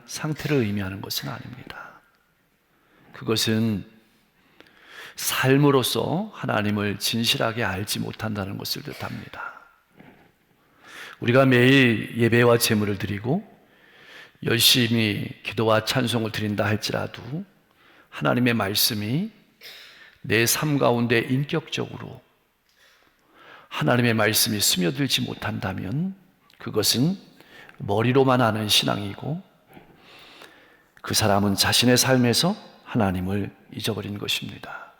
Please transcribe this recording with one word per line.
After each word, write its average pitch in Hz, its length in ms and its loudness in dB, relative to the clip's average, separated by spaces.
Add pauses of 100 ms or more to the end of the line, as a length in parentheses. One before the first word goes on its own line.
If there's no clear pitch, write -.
상태를 151 520 -4
의미하는 101 440 -4
것은 - 260 -8
아닙니다. - 720 -14 (1120)
그것은 110 680 0 (1300)
삶으로서 135 1200 2
하나님을 104 640 -2
진실하게 113 640 -2
알지 98 360 -4
못한다는 110 600 -6
것을 - 240 -8
뜻합니다. - 720 -12 (1600)
우리가 127 260 6
매일 123 720 6
예배와 117 420 6
제물을 104 380 0
드리고 104 460 -4 (1000)
열심히 113 840 2 (140)
기도와 110 420 2
찬송을 113 460 -2
드린다 104 340 -2
할지라도 107 800 -4 (680)
하나님의 123 440 0
말씀이 107 800 -2 (880)
내 110 240 2
삶 147 320 0
가운데 120 420 4
인격적으로 131 1000 -4 (1500)
하나님의 120 440 2
말씀이 107 460 2
스며들지 143 600 0
못한다면 110 920 -6 (420)
그것은 117 600 0 (600)
머리로만 127 640 2
아는 107 260 0
신앙이고 120 760 -2 (1600)
그 - 120 -6
사람은 101 420 2
자신의 123 420 2
삶에서 127 580 2 (280)
하나님을 98 720 -2 (180)
잊어버린 104 440 -6
것입니다. - 840 -8